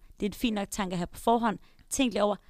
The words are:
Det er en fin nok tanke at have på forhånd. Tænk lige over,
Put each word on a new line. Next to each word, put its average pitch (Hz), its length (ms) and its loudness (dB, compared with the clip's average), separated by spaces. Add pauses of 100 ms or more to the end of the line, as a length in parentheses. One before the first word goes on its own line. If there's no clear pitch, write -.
(200)
Det 208 60 -2
er 196 40 0
en - 40 -12
fin 226 200 0
nok 196 160 -2
tanke 185 240 -4
at 180 40 -2
have 170 80 -2
på - 120 -14
forhånd. 233 400 2 (300)
Tænk 254 240 2
lige 202 100 2
over, 208 140 2 (140)